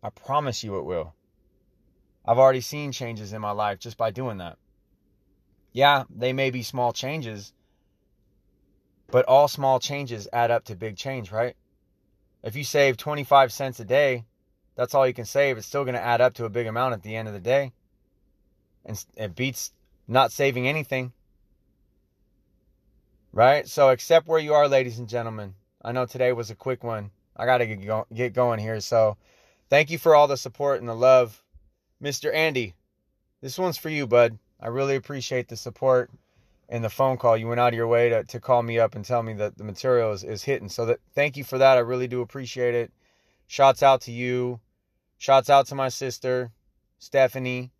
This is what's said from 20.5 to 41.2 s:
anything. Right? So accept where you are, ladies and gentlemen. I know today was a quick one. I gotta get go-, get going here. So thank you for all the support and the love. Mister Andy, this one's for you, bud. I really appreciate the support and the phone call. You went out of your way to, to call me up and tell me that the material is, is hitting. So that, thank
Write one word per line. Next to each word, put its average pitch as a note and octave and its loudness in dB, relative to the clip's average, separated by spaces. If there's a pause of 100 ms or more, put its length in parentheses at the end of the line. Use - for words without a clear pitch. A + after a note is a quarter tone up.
anything. C3+ -4 (2250)
Right? C3 4
So C#3 4
accept D#3+ 2
where D#3+ 2
you D3+ -2
are, D3 6
ladies C3 0
and A#2+ -12
gentlemen. A2 -8 (280)
I A2+ -10
know B2+ -2
today B2+ 0
was A#2 -6
a A2 -14
quick B2+ -8
one. G#2+ -8 (260)
I A#2 -4
gotta B2 4
get G2+ -10
go-, A2 -4
get A#2 -4
going A#2+ 0
here. A2 -6
So A2 2 (540)
thank C#3+ 4
you E3 -6
for D#3+ 6
all D3 8
the C#3 0
support C#3 -2
and A#2+ -8
the A2+ -6
love. B2 6 (580)
Mister C#3+ -6
Andy, C#3+ -2 (680)
this C3 -12
one's F3+ -4
for E3 -10
you, D3 -4
bud. A#2 4 (240)
I - -12
really C#3 -2
appreciate C3 -6
the A#2 -14
support B2+ 0 (580)
and A#2 -6
the A2 -4
phone C3 0
call. A2+ 4
You A2+ -6
went A#2+ -2
out A#2+ 4
of A2+ -6
your A#2 -2
way A#2 4
to, A2+ 0
to - -12
call B2 2
me A#2 -2
up A2+ 2
and G#2 -10
tell A#2+ -2
me A2+ -8
that G#2 -6
the - -16
material A2+ 0
is, G2 -8
is G#2 -10
hitting. B2+ -6
So A#2 -6
that, A#2+ 0 (160)
thank C#3+ -2